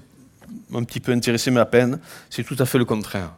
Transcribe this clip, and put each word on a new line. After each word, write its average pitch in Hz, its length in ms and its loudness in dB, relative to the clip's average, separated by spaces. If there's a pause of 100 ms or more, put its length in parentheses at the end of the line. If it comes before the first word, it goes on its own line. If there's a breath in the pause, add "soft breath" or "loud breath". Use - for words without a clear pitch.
(720)
un 120 100 -4
petit 127 160 -8
peu 127 120 -2
intéressé 120 400 0
mais 123 80 4
à 110 60 4
peine, 123 340 2 (300 loud breath)
c'est - 140 -8
tout 127 160 -8
à 131 60 2
fait 131 120 2
le 123 80 4
contraire. 104 520 -4